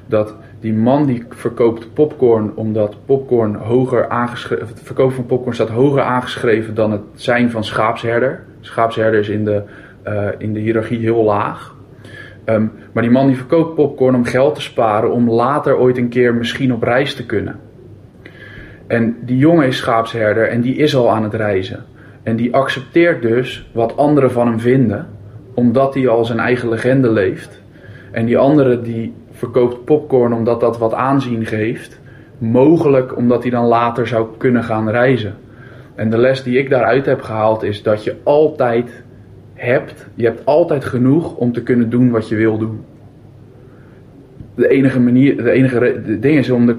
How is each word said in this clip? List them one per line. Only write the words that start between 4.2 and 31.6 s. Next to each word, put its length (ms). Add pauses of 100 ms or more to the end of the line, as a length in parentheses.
het 240
verkopen 320
van 120
popcorn 280
staat 140
hoger 340
aangeschreven 720
dan 180
het 100 (120)
zijn 360
van 140
schaapsherder. 760 (200)
Schaapsherder 600
is 80
in 160
de, 180 (400)
eh, 240 (120)
in 140
de 80
hiërarchie 380
heel 260
laag. 500 (680)
Ehm, 220 (260)
maar 100
die 100
man 140
die 100
verkoopt 380
popcorn 400
om 100
geld 300
te 60
sparen 520
om 180
later 480
ooit 200
een 100
keer 260
misschien 380
op 100
reis 320
te 120
kunnen. 340 (1300)
En 340
die 180
jongen 280
is 100
schaapsherder 720
en 120
die 160
is 200
al 140
aan 120
het 120
reizen. 500 (380)
En 140
die 180
accepteert 680
dus 500
wat 240
anderen 360
van 140
hem 140
vinden, 460 (480)
omdat 400
hij 140
al 160
zijn 140
eigen 300
legende 420
leeft. 500 (500)
En 140
die 140
anderen 440
die 320 (200)
verkoopt 500
popcorn 480
omdat 280
dat 180
wat 160
aanzien 520
geeft. 540 (380)